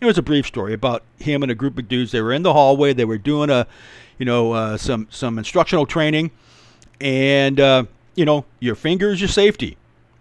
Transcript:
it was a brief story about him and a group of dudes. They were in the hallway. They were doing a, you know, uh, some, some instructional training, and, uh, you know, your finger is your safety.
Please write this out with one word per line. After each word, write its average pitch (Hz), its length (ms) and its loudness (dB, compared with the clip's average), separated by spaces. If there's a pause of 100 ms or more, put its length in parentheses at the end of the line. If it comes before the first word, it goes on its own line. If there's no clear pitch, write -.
it 247 40 0
was 226 120 2
a 165 40 2
brief 139 240 0
story 107 280 -8
about 120 300 -4 (140)
him 143 260 -4
and 127 80 -2
a 117 40 -6
group 127 220 -6
of 120 100 -8
dudes. 123 240 -4
They 117 100 -2
were 113 120 -2
in 151 100 -2
the 180 100 2
hallway. 139 400 4
They 123 120 0
were 110 120 -2
doing 147 320 -2
a, 123 180 2 (500)
you 131 80 -6
know, 120 260 0
uh, 110 260 -4
some, 110 320 -4
some 117 280 -6
instructional 160 480 0
training, 156 460 -2 (680)
and, 139 600 2
uh, 135 260 4 (300)
you 175 100 2
know, 147 200 2 (140)
your 120 160 -2
finger 180 340 -2
is 190 120 -2
your 202 80 0
safety. 202 460 2 (460)